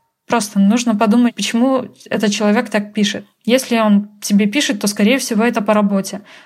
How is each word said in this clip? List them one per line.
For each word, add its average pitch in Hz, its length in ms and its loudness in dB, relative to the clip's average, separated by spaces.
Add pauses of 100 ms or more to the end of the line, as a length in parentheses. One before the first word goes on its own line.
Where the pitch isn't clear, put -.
(280)
просто 220 320 -2
нужно 220 360 2
подумать, 233 400 2
почему 247 500 -2 (240)
этот 214 220 -2
человек 214 380 0
так 208 240 -4
пишет. 202 320 -4 (180)
Если 247 340 0
он 208 320 2 (120)
тебе 208 240 2
пишет, 262 340 -2
то, 208 80 -2
скорее 214 300 2
всего, 226 260 -2
это 240 180 0
по 214 120 0
работе. 202 480 -2 (240)